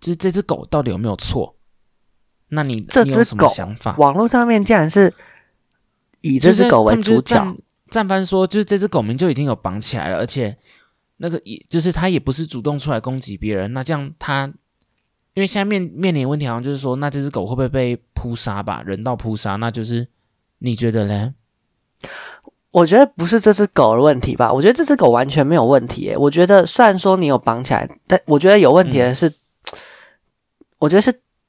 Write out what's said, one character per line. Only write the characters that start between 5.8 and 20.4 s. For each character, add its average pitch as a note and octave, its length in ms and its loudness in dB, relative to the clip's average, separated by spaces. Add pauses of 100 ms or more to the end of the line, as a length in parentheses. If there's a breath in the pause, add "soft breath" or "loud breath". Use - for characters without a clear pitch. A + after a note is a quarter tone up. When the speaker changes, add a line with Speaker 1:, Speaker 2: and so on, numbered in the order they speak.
Speaker 2:
以 C3+ 180 -2
这 C3+ 140 4
只 A#3+ 180 4
狗 - 120 6
为 A3 160 4
主 G#3+ 240 2
角。 - 0 -
Speaker 1:
就 - 60 -8
是 A#3+ 80 0
他 G#3 100 2
们 F#3 80 -8
就 - 60 -18
是 - 20 -20
战-， - 40 -20 (240)
战 G#3+ 200 -2
翻 F#3+ 160 -2
说， F#3+ 200 0
就 G3 140 -2
是 G#3 60 0
这 G3+ 120 0
只 G3 120 -2
狗 D3 120 0
明 A2+ 160 -4
就 F3 120 0
已 D3 40 0
经 C#3 120 -2
有 B2 100 -2
绑 G2 240 -8
起 A#2 180 -8
来 D#2+ 120 -6
了， F2+ 80 -4
而 G2+ 80 -2
且 A#2+ 320 -8 (600 loud breath)
那 E3+ 120 -8
个 D#3+ 160 -6
也， G#2 120 -16 (120)
就 E3 100 -2
是 E3+ 140 -2
它 F3 160 -2
也 E3+ 100 0
不 - 100 -6
是 D3 160 -6
主 B2 160 -12
动 D3 160 -4
出 C#3+ 140 -6
来 A#2 80 -4
攻 C3 180 -8
击 G#2 200 -12
别 G#2+ 180 -6
人， G2 160 -6
那 C3 120 -10
这 D#3+ 100 -6
样 C#3+ 240 -8
它， C#3 340 -6 (840)
因 F#3+ 60 -4
为 G3 40 0
现 G3+ 140 -6
在 G3 60 -2
面-， G3+ 140 -2 (140)
面 E3+ 200 -2
临 C#3+ 100 -2
的 B2+ 60 -4
问 D3+ 100 -4
题 C#3+ 80 -6
好 A#2 60 -6
像 A#2+ 100 -8
就 C#3 80 -6
是 C#3 60 -6
说， C3 180 -4
那 C#3+ 120 -4
这 C#3+ 140 -6
只 C#3 80 -6
狗 G2 160 -6
会 A2 80 -6
不 B2 60 -6
会 B2+ 100 -2
被 B2+ 260 -2 (200)
扑 A#2 200 -6
杀 G2+ 280 -8
吧？ F#2 200 -8
人 F#2+ 200 -8
道 B2 120 -4
扑 A2 200 -8
杀， G#2 220 -6
那 A2+ 120 -4
就 A2+ 140 -8
是 A#2 240 -6 (500)